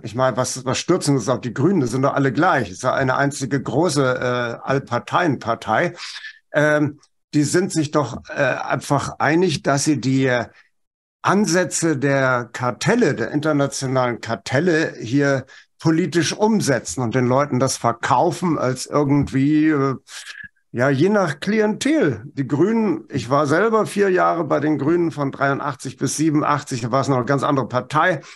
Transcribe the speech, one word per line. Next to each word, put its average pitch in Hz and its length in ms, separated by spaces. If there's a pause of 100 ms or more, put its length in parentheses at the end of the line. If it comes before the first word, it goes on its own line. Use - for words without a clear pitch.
ich 104 100
meine, 127 220
was, 131 280
was 127 140
stürzen 170 380
uns 110 120
auf 123 120
die 120 120
Grünen? 165 280
Das 120 100
sind 131 120
doch 139 120
alle 135 180
gleich. 165 360
Das 135 80
ist - 80
ja 127 100
eine 131 220
einzige 139 440
große, 143 440
äh, 123 600
Allparteienpartei. 135 1300 (580)
Ähm, 151 480 (340)
die 147 80
sind 180 300
sich 151 180
doch, 127 280 (100)
äh, 147 120
einfach 143 800
einig, 156 460
dass 139 180
sie 147 180
die, 131 260
äh, 123 200 (760)
Ansätze 170 760
der 131 540
Kartelle, 165 640
der - 160
internationalen 139 880
Kartelle 156 800
hier 135 440 (360)
politisch 160 520
umsetzen 143 720
und 113 120
den 127 120
Leuten 131 320
das 131 180
verkaufen 143 800
als 127 280
irgendwie, 147 840
äh, 135 260 (760)
ja, 123 160
je 143 200
nach 190 320
Klientel. 214 840
Die 131 200
Grünen, 185 640
ich 120 180
war 143 180
selber 202 400
vier 196 240
Jahre 170 340
bei 147 160
den 151 180
Grünen 165 320
von 143 220
dreiundachtzig 135 640
bis 139 200
siebenundachtzig, 143 640
da 117 100
war 135 80
es 131 80
noch 139 80
eine 123 80
ganz 139 180
andere 135 240
Partei. 151 540 (160)